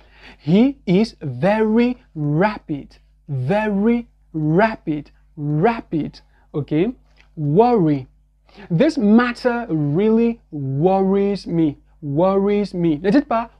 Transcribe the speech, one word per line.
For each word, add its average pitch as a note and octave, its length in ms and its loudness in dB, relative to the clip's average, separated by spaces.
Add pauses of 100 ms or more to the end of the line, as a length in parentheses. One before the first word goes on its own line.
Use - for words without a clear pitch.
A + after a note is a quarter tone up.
(380)
He A3 480 2
is G3+ 340 2
very G#3+ 840 0 (120)
rapid. D3+ 840 -4 (300)
Very G#3 800 -2 (240)
rapid. D#3+ 800 -2 (260)
Rapid. D3+ 840 -2 (340)
Ok? E3 400 -2 (420)
Worry. D#3 680 2 (640)
This A#3+ 280 0
matter A#3+ 720 0
really G#3+ 720 0 (100)
worries F#3+ 960 -2
me. D#3+ 320 -2 (240)
Worries G3 720 0
me. E3+ 240 0
Ne F3+ 120 -2
dites C4+ 160 4
pas A#3 220 -4 (120)